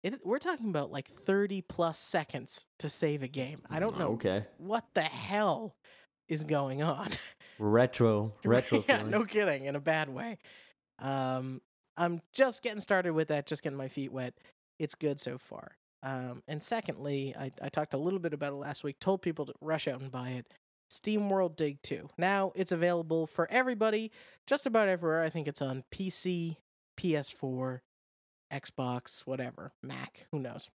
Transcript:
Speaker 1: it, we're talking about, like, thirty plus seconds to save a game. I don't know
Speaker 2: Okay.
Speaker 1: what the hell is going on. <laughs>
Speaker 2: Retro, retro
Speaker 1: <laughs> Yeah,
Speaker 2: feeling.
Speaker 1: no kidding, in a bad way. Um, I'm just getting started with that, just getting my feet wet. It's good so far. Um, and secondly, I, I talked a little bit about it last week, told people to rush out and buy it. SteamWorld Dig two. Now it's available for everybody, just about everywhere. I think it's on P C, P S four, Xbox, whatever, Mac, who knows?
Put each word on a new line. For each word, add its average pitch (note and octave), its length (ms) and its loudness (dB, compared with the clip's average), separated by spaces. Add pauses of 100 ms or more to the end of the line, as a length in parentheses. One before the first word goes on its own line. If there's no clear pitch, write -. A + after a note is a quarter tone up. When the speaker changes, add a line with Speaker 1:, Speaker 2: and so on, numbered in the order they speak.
Speaker 1:
it, A3 200 -6
we're A3 160 0
talking A#3 300 -2
about, D3+ 220 -2
like, C#3 160 -6
thirty G3 540 0
plus E3 360 0
seconds - 720 -2 (100)
to D#3 120 -6
save D3 340 0
a B2 40 -4
game. C3+ 400 -6
I D#3 120 -4
don't G#3 180 0
know E3 120 2
Speaker 2:
Okay. G#2+ 360 2 (140)
Speaker 1:
what G#3+ 340 -2
the F#3 80 4
hell D3+ 760 0 (520)
is D#3 160 -2
going C#3 380 0
on. D3+ 280 0 (260)
<laughs> - 240 -20
Speaker 2:
Retro, A2 760 6 (100)
retro A3 420 6
Speaker 1:
<laughs> - 40 2
Yeah, B3+ 80 8
Speaker 2:
feeling. - 140 -2
Speaker 1:
no G#3+ 140 4
kidding, F3 400 2
in C#3 100 -2
a C#3+ 40 -2
bad D#3 300 2
way. C#3 300 -8 (600)
Um, C3 600 -2 (360)
I'm E3+ 240 0 (120)
just B3+ 300 4
getting G#3 180 -4
started F3+ 320 2
with D#3 160 2
that, D3 160 0
just D3+ 180 -4
getting C#3 140 -4
my C3+ 100 -4
feet C3+ 240 -6
wet. B2+ 220 -6 (460)
It's D3+ 160 -4
good C#3+ 240 -2
so C3 180 -6
far. - 400 -16 (260)
Um, B2+ 440 -6
and D3+ 160 -6
secondly, C#3 760 -4
I, C3+ 120 -6 (100)
I C#3+ 80 -6
talked D3+ 240 -2
a C#3 40 -2
little F3 220 0
bit E3 140 -2
about C#3+ 200 -4
it - 40 -8
last C#3+ 260 -8
week, C#3+ 160 -6
told F#3+ 220 2
people D#3 240 -2
to - 160 -12
rush D#3 260 0
out C3 140 -4
and C3+ 100 -10
buy B2+ 200 -6
it. B2 160 -8 (440)
SteamWorld G3 640 2
Dig D3 280 -2
two. - 340 -6
Now F#3+ 380 2
it's F#3 160 0
available E3 560 2
for E3 240 0
everybody, A3 600 2 (360)
just C#4 180 2
about A3 220 6
everywhere. E3 360 2
I D#3+ 60 2
think D#3 180 -2
it's D3 140 -4
on C3 300 -2
P F#3+ 180 -4
C, E3+ 480 0 (400)
P E3 180 2
S C#3+ 140 -2
four, B2+ 540 -4 (680)
Xbox, B2+ 760 -4
whatever, C3 460 -8 (100)
Mac, C3 480 -10
who D3+ 80 -2
knows? B2 380 -8